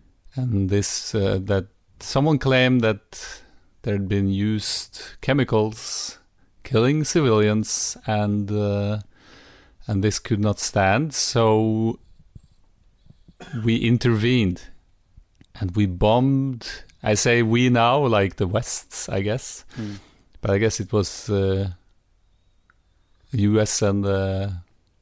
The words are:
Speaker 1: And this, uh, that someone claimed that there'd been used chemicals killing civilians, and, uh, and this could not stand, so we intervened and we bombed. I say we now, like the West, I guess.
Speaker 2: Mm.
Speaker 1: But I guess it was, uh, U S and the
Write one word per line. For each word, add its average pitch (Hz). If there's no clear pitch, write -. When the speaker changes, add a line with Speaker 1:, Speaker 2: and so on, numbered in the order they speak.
Speaker 1:
And 107
this, -
uh, 98
that 98
someone 147
claimed 127
that -
there'd 98
been 98
used 104
chemicals 113
killing 131
civilians, 107
and, 104
uh, 104
and 98
this 104
could 107
not 104
stand, 107
so 110
we 113
intervened 117
and 92
we 104
bombed. 123
I 110
say 120
we 120
now, 123
like 101
the -
West, -
I 101
guess. 107
Speaker 2:
Mm. 101
Speaker 1:
But 101
I 98
guess 107
it 101
was, -
uh, 98
U 104
S -
and 101
the 98